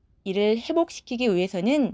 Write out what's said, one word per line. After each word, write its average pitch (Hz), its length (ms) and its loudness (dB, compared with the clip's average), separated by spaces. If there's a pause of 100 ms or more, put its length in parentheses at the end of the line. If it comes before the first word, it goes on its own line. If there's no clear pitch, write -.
(240)
이를 208 340 0
회복시키기 247 760 -2
위해서는 196 580 0